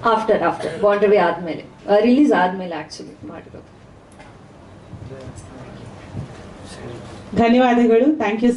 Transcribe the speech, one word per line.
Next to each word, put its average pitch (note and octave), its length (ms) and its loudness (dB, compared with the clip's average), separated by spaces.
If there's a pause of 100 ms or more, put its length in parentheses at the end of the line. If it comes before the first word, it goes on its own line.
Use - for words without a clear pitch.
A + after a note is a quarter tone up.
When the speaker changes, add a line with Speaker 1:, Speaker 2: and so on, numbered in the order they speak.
Speaker 1:
After, G#3+ 300 2
after. D#3+ 460 -2
ಬಾಂಡ್ G3+ 200 4
ಮೂವಿ G#3 140 4
ಆದ್ಮೇಲೆ, E3+ 460 -2
ಆ, - 360 -2
ರಿಲೀಸ್ B3 340 4
ಆದ್ಮೇಲೆ F3+ 540 -2
actually - 420 -18
ಮಾಡಿರೋದು. - 520 -20 (3500)
Speaker 2:
ಧನ್ಯವಾದಗಳು. A#3+ 720 4
Thank A3 340 0
you A#3+ 160 4